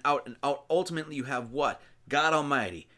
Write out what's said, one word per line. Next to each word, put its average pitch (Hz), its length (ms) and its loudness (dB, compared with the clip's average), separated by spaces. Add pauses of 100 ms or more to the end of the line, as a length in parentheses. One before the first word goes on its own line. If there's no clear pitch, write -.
out 147 200 2
and 120 160 -14
out, 139 280 0
ultimately 160 460 0
you 135 80 -6
have 123 280 -6
what? 135 300 0 (260)
God 156 240 4
Almighty. 131 640 0